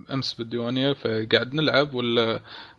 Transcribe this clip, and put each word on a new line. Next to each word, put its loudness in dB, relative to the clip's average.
امس -4
بالديوانيه، -2
فقاعد 0
نلعب 2
ولا، 0